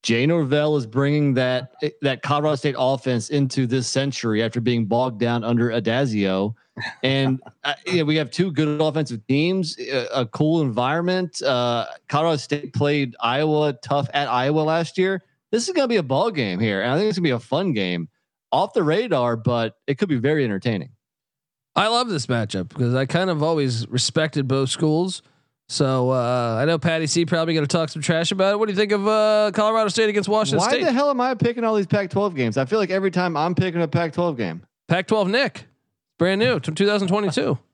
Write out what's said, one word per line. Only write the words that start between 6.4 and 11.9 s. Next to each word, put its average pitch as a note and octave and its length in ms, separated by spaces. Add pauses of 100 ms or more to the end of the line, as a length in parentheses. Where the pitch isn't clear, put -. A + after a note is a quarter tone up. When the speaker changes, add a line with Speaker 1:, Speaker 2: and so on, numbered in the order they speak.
Speaker 1:
And, C3+ 380 (120)
Speaker 2:
<laughs> - 120
Speaker 1:
uh, C#3+ 100 (140)
you F3+ 120
know, D3+ 60
we D3+ 120
have D3 120
two F#3 220
good D3 300
offensive C#3 440
teams, E3 540
a, B2+ 340
a B2+ 140
cool D#3 340
environment. D#3 800
Uh, B2 460 (200)